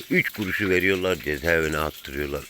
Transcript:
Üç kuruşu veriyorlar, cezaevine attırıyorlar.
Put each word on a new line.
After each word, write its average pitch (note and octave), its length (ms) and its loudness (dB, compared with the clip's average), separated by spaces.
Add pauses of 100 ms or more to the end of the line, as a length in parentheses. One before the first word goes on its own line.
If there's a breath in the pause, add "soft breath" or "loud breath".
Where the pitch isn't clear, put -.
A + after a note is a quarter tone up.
Üç F3+ 200 2
kuruşu G2 380 -2
veriyorlar, F#2 480 2
cezaevine D2+ 600 0
attırıyorlar. C#2+ 720 -4